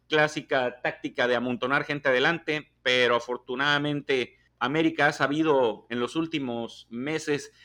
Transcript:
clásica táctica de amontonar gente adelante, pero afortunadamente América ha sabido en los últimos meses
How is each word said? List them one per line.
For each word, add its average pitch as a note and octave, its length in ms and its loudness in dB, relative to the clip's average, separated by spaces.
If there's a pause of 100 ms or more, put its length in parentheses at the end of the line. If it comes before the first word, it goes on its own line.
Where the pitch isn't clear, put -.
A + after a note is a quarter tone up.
(100)
clásica D3+ 720 0
táctica C#3 440 -2
de B2 100 2
amontonar B2+ 480 0
gente D3 260 -2
adelante, D3+ 600 0 (120)
pero B2 340 4
afortunadamente C#3 1200 -2 (220)
América D#3 480 2
ha D3+ 60 2
sabido C#3 760 2
en A#2+ 120 -4
los A#2+ 140 -2
últimos C3+ 760 -6
meses D3 600 -4 (140)